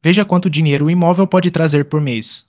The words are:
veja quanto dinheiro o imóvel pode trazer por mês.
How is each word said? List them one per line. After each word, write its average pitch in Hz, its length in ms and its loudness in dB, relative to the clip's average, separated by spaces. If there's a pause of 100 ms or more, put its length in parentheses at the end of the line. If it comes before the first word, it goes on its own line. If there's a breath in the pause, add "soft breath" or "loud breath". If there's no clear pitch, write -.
veja 185 200 2
quanto 180 260 0
dinheiro 147 360 0
o 160 60 0
imóvel 180 340 2
pode 185 240 0
trazer 156 360 0
por 151 140 -4
mês. 123 500 -6